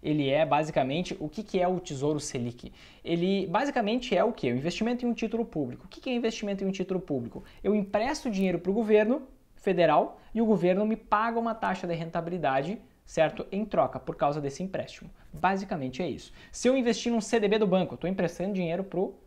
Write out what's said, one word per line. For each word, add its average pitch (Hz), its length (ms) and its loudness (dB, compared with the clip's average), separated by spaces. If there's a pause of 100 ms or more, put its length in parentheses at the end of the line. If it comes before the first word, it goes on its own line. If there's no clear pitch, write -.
Ele 147 300 0
é 151 160 4
basicamente, 151 720 0
o 151 100 -6
que 220 140 -10
que 196 180 0
é 180 60 4
o 185 140 0
Tesouro 147 400 -2
Selic? 120 520 -8 (320)
Ele 190 440 0
basicamente 233 680 0
é 180 60 4
o 233 100 2
quê? 123 200 -2
O 120 40 0
investimento 220 480 -2
em 240 40 2
um 240 40 0
título 226 320 -2
público. 131 420 -6
O - 20 -18
que - 120 -18
que - 80 -8
é 254 60 -2
investimento 214 480 -2
em 190 60 0
um - 20 0
título 190 300 -2
público? 123 420 -6 (220)
Eu 202 100 4
empresto 214 560 -2
dinheiro 190 300 0
pro 185 120 -2
governo 220 500 4 (340)
federal 170 640 4 (120)
e 220 80 0
o 233 60 4
governo 185 400 4
me 220 80 2
paga 226 460 0
uma 226 120 0
taxa 190 320 -2
de 175 100 -2
rentabilidade, 165 840 -2 (240)
certo? - 460 0
Em 202 140 -2
troca, 160 340 0
por - 160 -6
causa 147 260 0
desse 139 220 -6
empréstimo. - 480 -8 (220)
Basicamente 180 680 -2
é 180 80 -2
isso. - 240 -8 (200)
Se - 160 0
eu 262 80 6
investir 233 340 0
num 233 100 2
C 220 200 0
D 202 80 2
B 220 100 4
do 214 80 4
banco, 185 280 2
eu - 40 -12
tô - 80 -6
emprestando 185 460 -2
dinheiro 185 320 -2
pro 190 320 -4 (100)